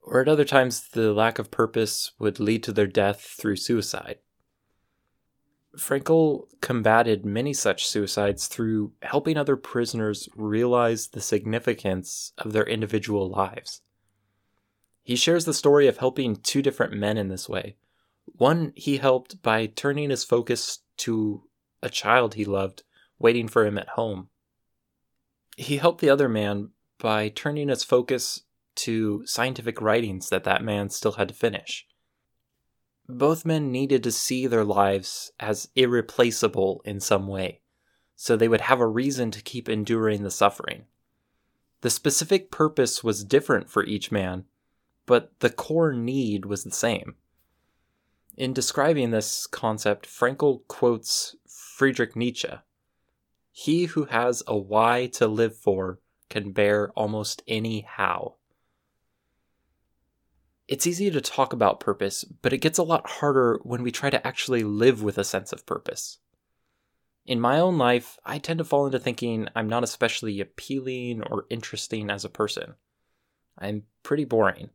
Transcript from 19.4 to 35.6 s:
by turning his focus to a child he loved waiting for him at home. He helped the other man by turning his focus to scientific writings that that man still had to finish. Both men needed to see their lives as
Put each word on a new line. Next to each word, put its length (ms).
by 240
turning 440
his 140
focus 540
to 440
a 80
child 440
he 120
loved 360
waiting 280
for 200
him 100
at 140
home. 380
He 180
helped 240
the 100
other 180
man 420
by 300
turning 400
his 160
focus 580
to 500
scientific 540
writings 500
that 140
that 200
man 240
still 240
had 160
to 60
finish. 520
Both 380
men 240
needed 320
to 80
see 380
their 160
lives 720
as 380